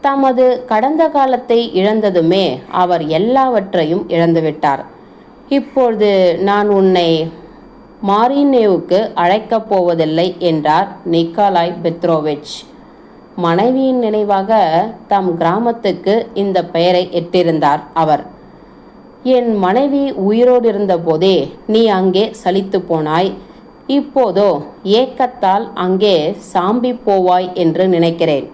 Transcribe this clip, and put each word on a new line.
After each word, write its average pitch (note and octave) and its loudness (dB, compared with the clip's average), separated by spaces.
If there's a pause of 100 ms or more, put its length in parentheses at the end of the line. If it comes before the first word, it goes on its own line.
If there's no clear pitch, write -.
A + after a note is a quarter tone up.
தமது C4+ 2 (200)
கடந்த C4+ 0
காலத்தை C4 0 (160)
இழந்ததுமே F#3+ 2 (260)
அவர் F3 0
எல்லாவற்றையும் F#3+ 0
இழந்துவிட்டார். D#3+ 0 (680)
"இப்பொழுது A#3+ 0 (300)
நான் G#3 0
உன்னை F#3 2 (960)
மாரினேவுக்கு A3 2 (140)
அழைக்கப் G#3+ 0
போவதில்லை," E3+ 0 (140)
என்றார் E3 0 (180)
நிக்காலாய் F3 0
பெத்ரோவிச். D#3+ -4 (840)
மனைவியின் B3 0
நினைவாக G#3 0 (560)
தம் F#3+ 0
கிராமத்துக்கு G3 -2 (200)
இந்த G3 -2
பெயரை F3+ 0
இட்டிருந்தார் E3 0 (120)
அவர். D#3 0 (1080)
"என் A#3+ 2
மனைவி C4+ 0 (180)
உயிரோடு A#3 2
இருந்தபோதே F#3 0 (320)
நீ A3 2
அங்கே F#3+ 2 (120)
சலித்து G3 -2
போனாய். E3 -2 (580)
இப்போதோ G#3+ 0 (440)
ஏக்கத்தால் A3+ -2
அங்கே F#3 0 (300)
சாம்பி A3+ -2
போவாய் F#3 2
என்று F3 0
நினைக்கிறேன். E3 0